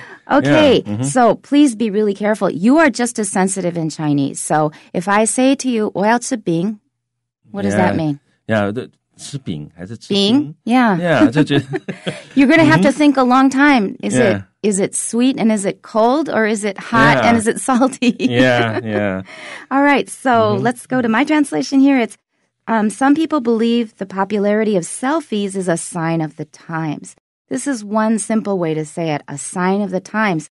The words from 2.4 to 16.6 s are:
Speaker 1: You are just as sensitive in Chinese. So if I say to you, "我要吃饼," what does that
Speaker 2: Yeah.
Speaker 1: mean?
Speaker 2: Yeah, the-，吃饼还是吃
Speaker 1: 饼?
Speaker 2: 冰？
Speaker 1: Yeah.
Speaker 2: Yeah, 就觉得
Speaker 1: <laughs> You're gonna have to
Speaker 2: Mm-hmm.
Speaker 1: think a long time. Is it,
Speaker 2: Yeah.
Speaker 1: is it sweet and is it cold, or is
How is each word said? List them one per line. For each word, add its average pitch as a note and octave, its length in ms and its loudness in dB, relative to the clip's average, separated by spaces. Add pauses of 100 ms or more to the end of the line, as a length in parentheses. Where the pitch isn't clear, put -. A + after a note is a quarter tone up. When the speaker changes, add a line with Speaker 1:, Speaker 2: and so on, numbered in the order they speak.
Speaker 1:
You A#3 280 2
are D#4+ 120 4
just A#3+ 300 -4
as G3+ 80 -4
sensitive F#3 480 -2
in D#3+ 140 -4
Chinese. D3 500 -2
So D3+ 320 0 (220)
if F3+ 120 -4
I G#3 200 2
say C4 300 2
to C4 120 -6
you, A3 260 -2
"我 G3 120 -2
要 A#3 120 2
吃 A#3+ 160 -8
饼," G#3 460 -4 (720)
what G3+ 140 -6
does G3+ 100 0
that F3+ 180 2
Speaker 2:
Yeah. - 20 -4
Speaker 1:
mean? D3+ 220 -4 (280)
Speaker 2:
Yeah, G#2 260 0
the-， A#2+ 160 -10 (300)
吃 - 200 -12
饼 D2+ 380 -10
还 F2 100 -16
是 A2+ 120 -14
吃 - 160 -6
Speaker 1:
饼? G3+ 400 0 (100)
Speaker 2:
冰？ A3 100 0
Speaker 1:
Yeah. A#3 240 2
Speaker 2:
Yeah, E3+ 320 2
就 D3+ 140 2
觉 C#3+ 140 0
得 C#3 60 0 (360)
Speaker 1:
<laughs> - 340 -12
You're C4+ 140 4
gonna D#4+ 160 6
have D#4 180 4
to D4 60 4
Speaker 2:
Mm-hmm. D4 240 4
Speaker 1:
think C4+ 60 -12
a C4+ 60 4
long C4 260 4
time. C4 520 2
Is G#2+ 140 -2
it, A2+ 240 2
Speaker 2:
Yeah. - 20 -10 (200)
Speaker 1:
is G3 180 0
it F#3+ 140 -2
sweet B3 420 0
and A3 200 2
is G3 100 -6
it - 160 -6
cold, B3 480 0
or A3 180 0
is G#3 160 -2